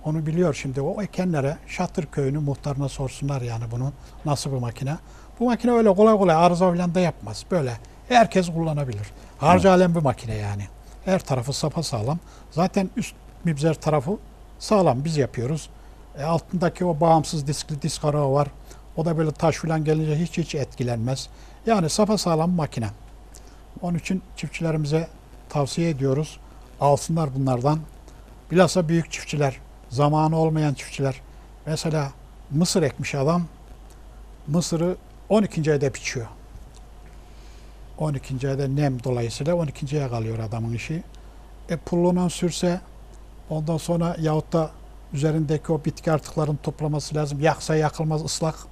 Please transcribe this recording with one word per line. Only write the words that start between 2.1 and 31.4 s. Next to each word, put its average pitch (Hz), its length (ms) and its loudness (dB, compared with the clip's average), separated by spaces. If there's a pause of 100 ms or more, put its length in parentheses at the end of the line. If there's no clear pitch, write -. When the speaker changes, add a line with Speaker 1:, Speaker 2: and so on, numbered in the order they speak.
Speaker 1:
muhtarına 139 460 -2
sorsunlar 135 540 -4
yani 117 280 -6
bunun 127 220 -4 (320)
nasıl 143 280 -2
bir 135 40 -2
makine. 127 400 -4 (440)
Bu 233 40 2
makine 240 280 2
öyle 220 220 6
kolay 214 240 8
kolay 180 180 6
arıza 175 360 6
falan 175 220 0
da 185 60 4
yapmaz. 110 500 -2
Böyle 139 220 0 (360)
herkes 202 440 4
kullanabilir. 147 540 -4 (320)
Harcı 175 300 6
Speaker 2:
Evet. 180 80 8
Speaker 1:
alem 180 180 6
bir 170 80 2
makine 117 320 0
yani. 101 280 -4 (420)
Her 185 140 2
tarafı 127 340 -2
sapasağlam. 143 680 -2 (320)
Zaten 185 460 0
üst - 180 -6 (300)
mibzer 156 300 2
tarafı 151 360 0 (480)
sağlam. 156 460 2
Biz 160 120 -2
yapıyoruz. 135 520 -2 (500)
E, 139 60 -6
altındaki 170 600 -2
o 160 160 0
bağımsız 160 460 4
diskli 147 360 -4
disk - 220 -4
arağı 143 280 2
var. 143 160 2 (480)
O 160 80 -2
da 165 140 0
böyle 156 140 0
taş 156 240 2
falan 160 280 -2
gelince 156 340 2
hiç, 175 200 -2
hiç 160 160 -4
etkilenmez. 123 720 -2 (380)
Yani 196 240 2
sapasağlam 180 600 2
makine. 143 380 -2 (920)
Onun 175 160 -2
için 185 240 -4 (140)
çiftçilerimize 160 720 -2 (400)
tavsiye 156 420 0
ediyoruz. 139 500 -2 (400)
Alsınlar 143 540 2
bunlardan. 135 440 2 (720)
Bilhassa 170 380 4
büyük 165 240 0
çiftçiler 147 440 -2 (340)
zamanı 151 460 2
olmayan 156 380 2
çiftçiler, - 460 -4 (460)